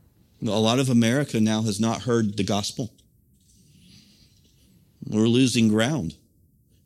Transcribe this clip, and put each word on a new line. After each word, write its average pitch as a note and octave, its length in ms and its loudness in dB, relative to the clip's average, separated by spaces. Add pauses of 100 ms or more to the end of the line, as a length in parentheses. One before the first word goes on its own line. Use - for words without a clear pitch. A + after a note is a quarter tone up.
(420)
A B2+ 40 -4
lot A2 320 2
of C3+ 100 0
America A#2+ 500 2
now A2 240 0
has A2+ 160 -2
not A2+ 240 -2
heard A2+ 340 -2
the G2+ 80 -2
gospel. G#2 460 -4 (2250)
We're G#2+ 220 0
losing A#2 420 2
ground A2 460 -2 (720)